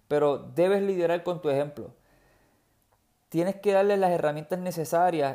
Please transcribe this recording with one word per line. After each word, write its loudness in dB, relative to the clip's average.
pero 2
debes 0
liderar 0
con -6
tu 0
ejemplo. -4
Tienes -2
que 0
darles 4
las 2
herramientas -2
necesarias, 0